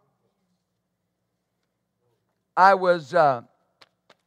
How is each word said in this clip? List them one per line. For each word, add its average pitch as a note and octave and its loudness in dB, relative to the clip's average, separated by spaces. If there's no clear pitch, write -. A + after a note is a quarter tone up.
I F#3+ 4
was, F3 -4
uh, C#3+ -2